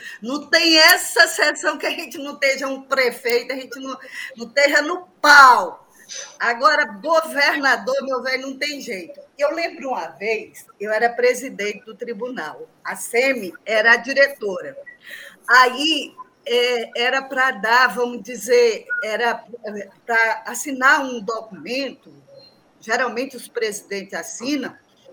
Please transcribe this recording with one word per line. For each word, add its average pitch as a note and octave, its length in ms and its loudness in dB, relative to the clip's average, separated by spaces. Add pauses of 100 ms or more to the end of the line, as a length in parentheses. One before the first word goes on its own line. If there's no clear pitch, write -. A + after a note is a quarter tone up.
(200)
Não C#4 280 -8
tem E4 280 4
essa E4+ 520 4
sessão D4+ 500 -2
que F#4 80 -6
a D#4 40 -4
gente E4 280 -10
não C#4 160 -10
esteja C4+ 320 0
um C4+ 160 -8
prefeito, B3+ 720 -2
a C#4 40 -6
gente C4 220 -12
não, C4 180 -10 (400)
não A#3 120 -12
esteja C#4+ 340 4
no F4+ 240 -6 (160)
pau. C4+ 640 8 (520)
Agora, C#4+ 460 2
governador, C#4 1160 0
meu B3+ 200 -4
velho, C4 260 -4
não C4 100 -12
tem C#4+ 220 -6
jeito. F#3+ 400 -12 (180)
Eu D4 160 0
lembro E4 360 -6
uma F3 180 -6
vez, G3 580 -8 (140)
eu G#3 100 -6
era A#3 200 2
presidente A3 720 -2
do A3 100 -18
tribunal, A#3 720 -10 (160)
a F#3+ 140 -10
SEMI A#3+ 580 -2 (100)
era A3 280 2
a A#3 40 6
diretora. G#3+ 800 -2 (680)
Aí, B3+ 680 2 (320)
é, A#3+ 560 -2
era B3+ 180 0
pra C4 300 0
dar, A#3 380 2
vamos A#3+ 340 -4
dizer, A#3+ 640 2 (180)
era, A3 400 -2 (220)
é, G3+ 220 -10 (180)
pra A3+ 400 0
assinar C4+ 560 2
um B3 180 -8
documento, A3 880 -8 (680)
geralmente B3 560 -4
os A#3 100 -16
presidentes G3+ 680 -8
assinam, A#3 600 -8 (380)